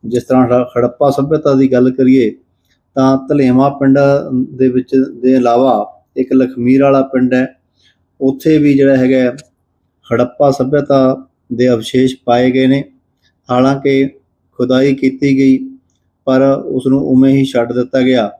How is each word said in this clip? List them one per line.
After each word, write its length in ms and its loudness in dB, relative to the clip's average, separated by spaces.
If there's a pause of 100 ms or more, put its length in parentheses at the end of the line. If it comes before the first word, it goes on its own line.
ਜਿਸ 180 -4
ਤਰ੍ਹਾਂ 240 0
ਹੜ-, 200 0 (100)
ਹੜੱਪਾ 320 -2
ਸੱਭਿਅਤਾ 440 -2
ਦੀ 180 2
ਗੱਲ 200 2
ਕਰੀਏ 440 0 (600)
ਤਾਂ 220 2
ਧਲੇਵਾਂ 540 0
ਪਿੰਡ 280 0 (500)
ਦੇ 180 -2
ਵਿੱਚ 280 -2 (260)
ਦੇ 140 2
ਇਲਾਵਾ 680 0 (140)
ਇੱਕ 160 -4
ਲਖਮੀਰ 500 0
ਵਾਲਾ 180 2
ਪਿੰਡ 320 -2
ਹੈ, 260 -4 (640)
ਉੱਥੇ 360 0
ਵੀ 160 2
ਜਿਹੜਾ 240 2
ਹੈਗਾ 380 0 (760)
ਹੜੱਪਾ 380 0
ਸੱਭਿਅਤਾ 760 0 (260)
ਦੇ 160 0
ਅਵਸ਼ੇਸ਼ 460 0 (100)
ਪਾਏ 260 2
ਗਏ 160 0
ਨੇ। 160 0 (680)
ਹਾਲਾਂਕਿ 580 0 (420)
ਖੁਦਾਈ 440 0
ਕੀਤੀ 420 -2
ਗਈ 400 0 (480)
ਪਰ 160 0 (240)
ਉਸ 220 -4
ਨੂੰ 200 0
ਉਵੇਂ 260 4
ਹੀ 120 2
ਛੱਡ 280 -4
ਦਿੱਤਾ 280 -2
ਗਿਆ। 380 0